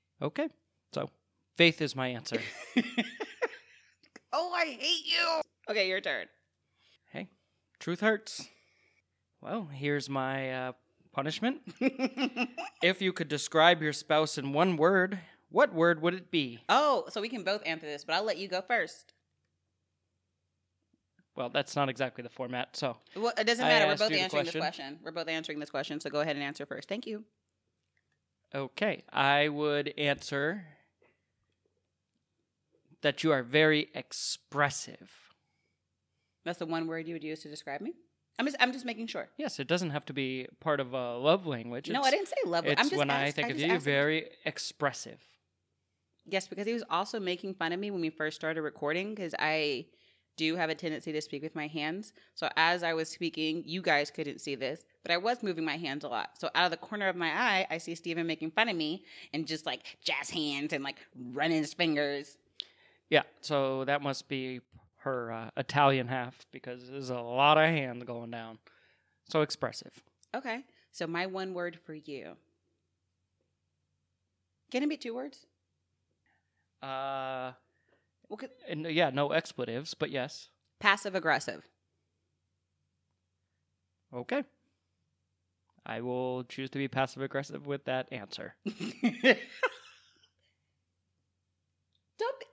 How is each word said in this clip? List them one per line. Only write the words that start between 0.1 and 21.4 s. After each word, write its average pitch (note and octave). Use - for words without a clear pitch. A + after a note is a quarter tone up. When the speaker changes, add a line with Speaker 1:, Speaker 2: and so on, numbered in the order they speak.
Speaker 1:
Okay. C4+
So, -
Faith E3
is C3+
my C3
answer. A#2
Speaker 2:
<laughs> A#3
Oh, F4
I F4
hate D4
you! E4
Okay, G#3
your F#3+
turn. C3
Speaker 1:
Hey, -
truth F3
hurts. G#3+
Well, F#3+
here's C#3+
my, C3+
uh, B2+
punishment. D#3+
Speaker 2:
<laughs> C4+
Speaker 1:
If F#3
you F#3
could D#3+
describe D#3+
your D3+
spouse D#3
in C#3
one F3
word, F#3
what A3+
word E3+
would E3+
it F#3
be? B2+
Speaker 2:
Oh, C4
so -
we A3+
can A3+
both G3+
answer D#3+
this, C#3+
but D#3+
I'll F#3
let G#3
you F#3+
go F3+
first. G3
Speaker 1:
Well, B2